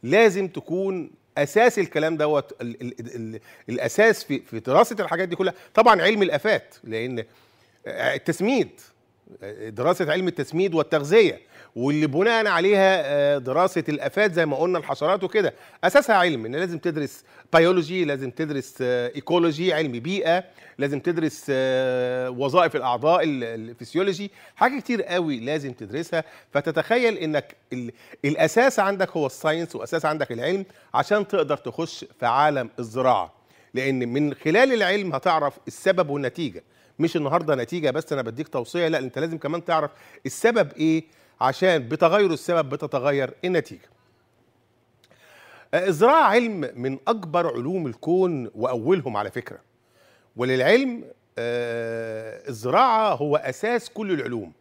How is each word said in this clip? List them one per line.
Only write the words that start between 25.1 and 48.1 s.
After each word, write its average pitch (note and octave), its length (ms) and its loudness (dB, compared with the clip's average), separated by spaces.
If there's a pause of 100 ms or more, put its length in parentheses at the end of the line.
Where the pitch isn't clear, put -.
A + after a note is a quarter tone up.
لازم C#3 340 -6
تدرسها. D3+ 500 -6 (300)
فتتخيل F#3+ 640 0
إنك D3+ 380 -4 (180)
ال-، A#2+ 180 -8 (340)
الأساس D#3+ 540 2
عندك F#3+ 300 0
هو D#3 160 -2
الساينس، D#3+ 500 -4
وأساس C#3+ 300 -4
عندك D3+ 260 -2
العلم D#3+ 340 -4 (280)
عشان G3 340 2
تقدر D3+ 300 0
تخش - 480 -8 (140)
في B2 60 -2
عالم C3 440 2 (100)
الزراعة، A#2 540 0 (400)
لأن B2+ 360 -2
من C#3+ 240 0
خلال A#3 400 2
العلم G3 400 0
هتعرف D3 400 0 (140)
السبب F3+ 420 0
والنتيجة. C#3 540 -6 (360)
مش E3 160 0
النهاردة D#3 400 0
نتيجة C3+ 360 -2
بس D#3 220 -4
أنا C3+ 80 -2
بديك A#2 260 -8
توصية، D#3+ 400 -4
لا، D#3 100 0
أنت C3 220 -6
لازم E3 180 -4
كمان D#3+ 280 -6
تعرف D#3 260 0 (340)
السبب G3+ 520 0
إيه، D#3+ 260 0 (380)
عشان C#3 480 2
بتغير E3+ 420 4
السبب D#3+ 380 -2
بتتغير C#3 640 -2 (120)
النتيجة. F3 440 -4 (1800)
آه، F3+ 140 2
الزراعة A3+ 360 6
علم G#3+ 520 2
من C3 220 -4 (100)
أكبر E3+ 460 0
علوم D3+ 340 -4
الكون D#3 680 -2